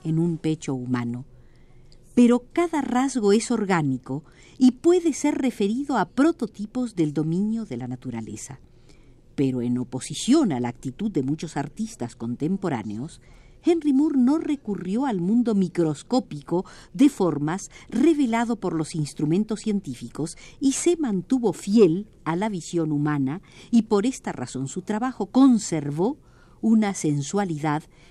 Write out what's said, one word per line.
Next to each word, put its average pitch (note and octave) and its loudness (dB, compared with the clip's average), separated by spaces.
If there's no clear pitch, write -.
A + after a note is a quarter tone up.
en D#3+ 0
un E3+ 0
pecho D#3 -4
humano. B2 -4
Pero B3 6
cada E4 0
rasgo B3+ 2
es A3 4
orgánico D#3+ 0
y B3+ 8
puede E4+ 2
ser D4+ 0
referido B3 -2
a F3+ 0
prototipos B3+ -2
del D3+ 0
dominio F#3+ -2
de B2 -8
la B2 -8
naturaleza. A#2 -10
Pero C3 0
en B2 0
oposición D#3+ 0
a B2 -2
la B2 -2
actitud C3+ -8
de D#3 0
muchos D3+ -4
artistas C#3+ -8
contemporáneos, B2 -6
Henry D4+ 2
Moore C#4+ 2
no C4 4
recurrió G#3+ -4
al G#3 -2
mundo A3 2
microscópico E3 -2
de C4 4
formas D#3+ -2
revelado A#3+ 2
por F3+ -4
los D#3+ -4
instrumentos E3+ -2
científicos D#3+ -6
y C#4 2
se E4+ 0
mantuvo A#3 0
fiel G3 4
a D#3+ -2
la G#3 -2
visión E3 -4
humana, D3 -2
y A3+ 4
por G#3 0
esta B3+ -6
razón C3 -8
su F3+ -8
trabajo G#3+ -4
conservó G3 2
una G#3+ 2
sensualidad D3+ -2